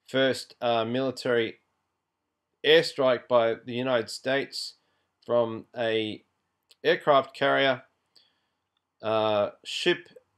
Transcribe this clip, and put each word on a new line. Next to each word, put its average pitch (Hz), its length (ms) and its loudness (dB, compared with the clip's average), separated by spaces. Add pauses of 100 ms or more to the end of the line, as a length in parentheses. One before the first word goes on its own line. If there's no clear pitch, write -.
First, 131 540 -2
uh, 117 240 0
military 120 760 -2 (1040)
airstrike 139 600 4
by 113 360 2
the 120 100 -10
United 120 360 -2
States - 680 -6 (500)
from 117 400 -2 (120)
a 110 460 -2 (600)
aircraft 160 520 2
carrier, 135 480 0 (1160)
uh, 107 480 0 (140)
ship - 460 -4 (280)